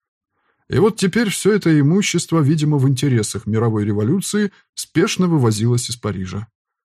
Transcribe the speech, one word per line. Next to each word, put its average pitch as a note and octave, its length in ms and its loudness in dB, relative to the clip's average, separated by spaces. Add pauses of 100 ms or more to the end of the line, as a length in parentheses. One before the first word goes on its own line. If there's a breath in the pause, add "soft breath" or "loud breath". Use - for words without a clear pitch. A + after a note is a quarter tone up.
(680)
И A#2 100 0
вот G3+ 180 2
теперь G3 340 0
всё F#3+ 220 0
это E3 260 2
имущество, E3 640 0
видимо, D3+ 360 2
в C3+ 120 2
интересах B2 580 -2
мировой A2 380 0
революции, D3+ 680 -2 (240 soft breath)
спешно - 540 -2
вывозилось A#2+ 640 0
из - 60 -8
Парижа. G2+ 520 -8 (360)